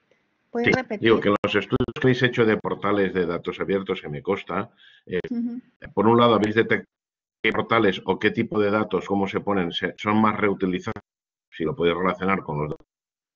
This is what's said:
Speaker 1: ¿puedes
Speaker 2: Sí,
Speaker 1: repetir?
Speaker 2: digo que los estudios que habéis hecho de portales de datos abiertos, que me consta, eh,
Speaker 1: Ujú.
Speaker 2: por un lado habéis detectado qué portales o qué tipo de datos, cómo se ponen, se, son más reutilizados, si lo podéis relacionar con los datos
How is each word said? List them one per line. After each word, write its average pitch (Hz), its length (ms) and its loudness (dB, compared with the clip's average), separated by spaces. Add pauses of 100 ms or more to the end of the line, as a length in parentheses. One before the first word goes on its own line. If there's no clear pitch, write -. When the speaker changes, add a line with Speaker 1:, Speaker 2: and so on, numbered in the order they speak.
(500)
Speaker 1:
¿puedes 233 180 -2
Speaker 2:
Sí, - 60 4
Speaker 1:
repetir? 220 340 -2
Speaker 2:
digo 110 120 6
que 101 100 2
los 104 240 0
estudios 123 400 0
que - 80 -10
habéis 127 200 2
hecho 120 220 2
de 110 120 4
portales 98 560 0
de 90 140 0
datos 85 320 -6
abiertos, 92 420 -2
que 80 80 -12
me 73 140 -8
consta, 95 480 -4 (360)
eh, 90 120 -4 (120)
Speaker 1:
Ujú. 240 300 -6 (340)
Speaker 2:
por 104 120 2
un 117 120 6
lado 120 160 6
habéis 107 200 2
detectado 110 320 0 (560)
qué 113 80 2
portales 107 540 0
o 92 140 0
qué 104 120 2
tipo 117 300 -2
de 101 100 2
datos, 107 360 -2
cómo 98 200 0
se 95 140 -4
ponen, 90 320 -2
se, 90 240 -4
son 107 240 0
más 104 180 2
reutilizados, 98 640 -2 (480)
si - 140 -6
lo 78 100 -2
podéis 85 220 0
relacionar 92 460 -2
con 76 160 -6
los 76 120 -4
datos - 160 -12 (500)